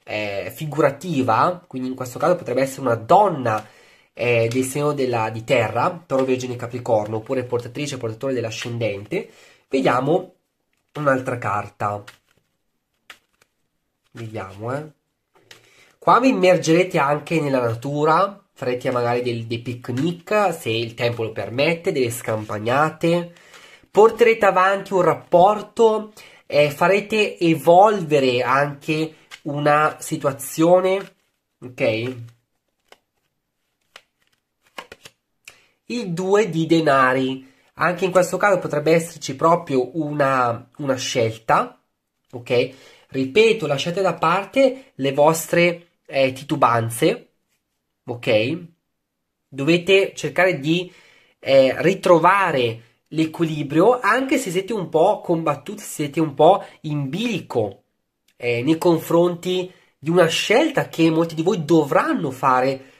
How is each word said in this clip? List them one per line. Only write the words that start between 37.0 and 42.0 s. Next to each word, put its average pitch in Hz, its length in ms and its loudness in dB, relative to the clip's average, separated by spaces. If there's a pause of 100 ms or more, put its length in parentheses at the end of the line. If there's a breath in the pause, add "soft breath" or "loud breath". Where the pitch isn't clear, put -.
anche 175 300 -2
in 180 60 0
questo 180 260 2
caso 202 220 2
potrebbe 147 340 0
esserci 165 420 -2
proprio 160 640 0
una, 135 800 0
una 135 180 -2
scelta, 131 840 -2 (520)